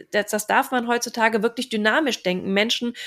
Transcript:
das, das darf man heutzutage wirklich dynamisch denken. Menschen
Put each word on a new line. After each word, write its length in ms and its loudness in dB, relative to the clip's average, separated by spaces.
das, 220 -2
das 160 -2
darf 240 2
man 160 0
heutzutage 560 0
wirklich 240 -4
dynamisch 560 2
denken. 280 -2
Menschen 420 0